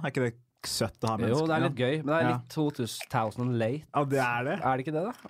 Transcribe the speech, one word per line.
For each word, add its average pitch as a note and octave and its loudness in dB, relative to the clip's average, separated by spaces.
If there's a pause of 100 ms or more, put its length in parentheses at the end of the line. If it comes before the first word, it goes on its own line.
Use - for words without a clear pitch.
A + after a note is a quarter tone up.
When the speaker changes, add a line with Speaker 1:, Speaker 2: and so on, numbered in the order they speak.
Speaker 1:
Er D3 -2
ikke C3 0
det A#2+ -16 (280)
søtt - -4
å A2+ 0
ha A2+ 0
Speaker 2:
Jo, - -4
det A#2 0
er A2+ 4
Speaker 1:
menneskenavn? D#3+ 2
Speaker 2:
litt C3+ 0
gøy, B2+ 2
men - -4
det D3 2
er E3 4
Speaker 1:
Ja. B2 4
Speaker 2:
litt A#2+ -8
two D3+ 0 (400)
thousand A#2+ 0
late. A#2+ 0 (120)
Speaker 1:
Ja, C#3+ 2
det C3+ 0
er B2 0
det. E3 -2
Speaker 2:
Er C3 2
det C3 -4
ikke D#3+ -4
det, D#3 -2
da? A#3+ -6 (180)